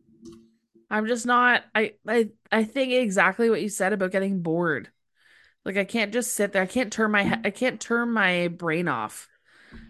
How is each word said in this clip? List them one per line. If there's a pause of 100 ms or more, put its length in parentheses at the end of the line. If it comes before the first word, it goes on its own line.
(920)
I'm
just
not, (100)
I, (120)
I, (220)
I
think
exactly
what
you
said
about
getting
bored. (760)
Like,
I
can't
just
sit
there.
I
can't
turn
my
he-, (100)
I
can't
turn
my
brain
off. (600)